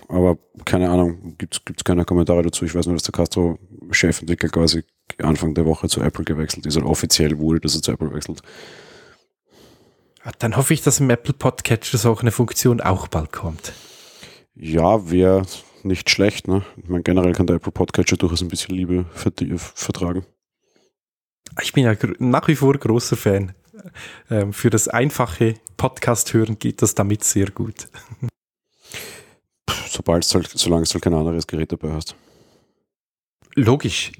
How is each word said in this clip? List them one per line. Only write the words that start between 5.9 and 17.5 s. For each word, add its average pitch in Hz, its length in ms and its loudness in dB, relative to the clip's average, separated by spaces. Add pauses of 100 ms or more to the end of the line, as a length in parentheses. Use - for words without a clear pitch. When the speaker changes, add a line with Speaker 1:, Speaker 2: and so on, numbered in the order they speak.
Speaker 1:
Apple 78 220 -2
gewechselt 78 420 -6
ist. 76 100 -2
Und 76 80 0
offiziell 78 540 0
wurde, 78 220 2
dass 73 140 -2
er 78 60 -2
zu - 120 -2
Apple 71 200 -4
wechselt. 76 300 -10 (1800)
Speaker 2:
Ja, 117 160 -12
dann 110 160 0
hoffe 135 180 2
ich, 143 80 -2
dass 139 180 2
im 139 80 4
Apple 120 240 2
Podcatcher - 640 -2
so 113 220 4
eine 120 140 2
Funktion 120 480 2
auch 92 280 0
bald 80 240 -4
kommt. - 400 -10 (840)
Speaker 1:
Ja, 82 560 2
wär 92 360 4 (380)
nicht 95 260 -2
schlecht, - 380 2
ne? 95 160 0 (180)
Ich 82 60 -14
meine, 87 140 -2
generell 90 300 4
kann 87 140 2
der 90 100 2